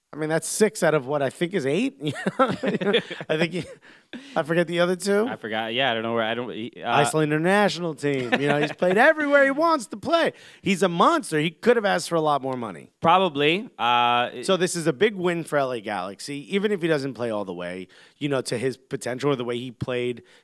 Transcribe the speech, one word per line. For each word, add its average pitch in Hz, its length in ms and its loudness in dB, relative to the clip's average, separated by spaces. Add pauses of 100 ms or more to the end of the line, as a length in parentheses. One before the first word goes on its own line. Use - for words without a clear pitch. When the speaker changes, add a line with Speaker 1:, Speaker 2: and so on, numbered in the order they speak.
(120)
Speaker 1:
I - 40 -14
mean, 156 120 -4
that's 160 180 0
six - 380 0
out 156 100 6
of 131 140 2
what 143 140 0
I 135 80 0
think 175 240 -4
is 143 120 0
eight. 165 340 0
<laughs> - 380 -4
I 247 160 2 (840)
think 165 160 -2
he, 175 120 -6 (720)
I 160 80 0
forget 170 240 2
the 175 100 -4
other 175 160 2
two. 202 340 0
Speaker 2:
I - 60 -6
forgot. 110 400 -4
Yeah, 131 160 2
I 117 40 2
don't 113 100 -2
know 117 100 -2
where. 117 80 2
I 110 120 0
don't. 120 180 -6
He, 107 280 -8
uh, 92 80 -6 (100)
Speaker 1:
Iceland 151 340 2 (100)
national 175 540 2
team. 135 420 -2
You 139 80 0
know, 147 140 2
he's 147 100 -2
played 185 260 0
everywhere 285 480 4
he 269 60 2
wants 302 360 0
to 240 100 -14
play. 277 360 0 (300)
He's 190 220 0
a 185 40 4
monster. 196 520 2
He 170 100 0
could 226 240 2
have 226 100 4
asked 185 240 0
for 170 60 -4
a 165 60 2
lot 147 220 2
more 131 140 -4
money. 95 440 -10
Speaker 2:
Probably. 170 760 4
Uh, 120 560 4
it 123 140 -10
Speaker 1:
So 185 100 4
this 175 200 0
is 156 100 -4
a 160 60 2
big 196 240 2
win 175 260 -2
for 147 160 -2
L 131 140 0
A 117 80 -6
Galaxy, 101 720 -8
even 202 160 0
if 190 100 -4
he 170 60 -2
doesn't 139 280 0
play 120 160 -4
all 104 140 -2
the 92 100 -8
way, 90 340 -10 (300)
you 147 100 -4
know, 135 140 0
to 127 140 -4
his 120 200 -2
potential 127 560 -4
or 131 40 0
the 123 80 -4
way 120 140 -4
he 127 140 -10
played 123 500 -4 (220)